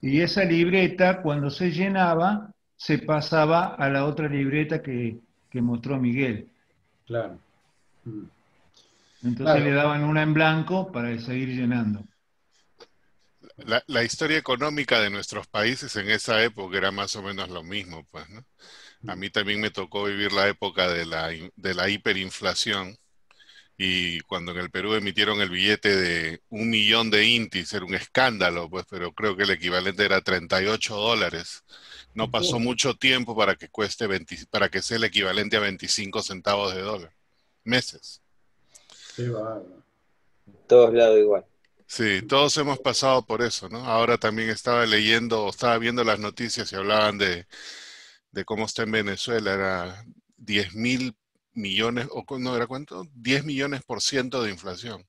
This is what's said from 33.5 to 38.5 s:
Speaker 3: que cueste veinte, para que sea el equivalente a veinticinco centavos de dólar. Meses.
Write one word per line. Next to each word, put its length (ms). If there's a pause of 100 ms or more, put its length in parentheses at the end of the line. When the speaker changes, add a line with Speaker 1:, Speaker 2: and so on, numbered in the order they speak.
Speaker 3:
que 120
cueste 380
veinte, 300 (140)
para 180
que 140
sea 160
el 60
equivalente 520
a 40
veinticinco 600
centavos 520
de 80
dólar. 300 (520)
Meses. 560 (960)